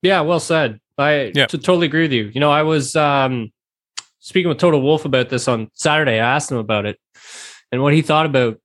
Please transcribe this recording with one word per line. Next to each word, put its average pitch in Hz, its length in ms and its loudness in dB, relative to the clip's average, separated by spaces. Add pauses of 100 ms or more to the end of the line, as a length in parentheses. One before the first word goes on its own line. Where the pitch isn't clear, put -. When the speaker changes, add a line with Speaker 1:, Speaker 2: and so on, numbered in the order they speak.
Speaker 1:
Yeah, 185 180 2
well 160 180 0
said. 143 400 -2 (180)
I 139 380 0
Speaker 2:
Yeah. 139 120 2
Speaker 1:
t-, 175 100 -6
totally 170 300 2
agree 156 160 0
with 147 100 0
you. 107 200 -2
You 131 60 -6
know, 147 120 4
I 151 120 2
was, 156 320 -2
um, 135 560 0 (720)
speaking 180 260 -2
with 156 100 -2
Toto 160 220 4
Wolff 151 240 2
about 127 240 0
this 127 220 -4
on 113 240 -2
Saturday. 151 400 0
I 117 220 2
asked 147 140 -4
him 131 80 -4
about 107 280 -2
it 104 120 -6 (760)
and 123 100 -2
what 143 100 4
he 156 80 4
thought 156 240 2
about 127 400 0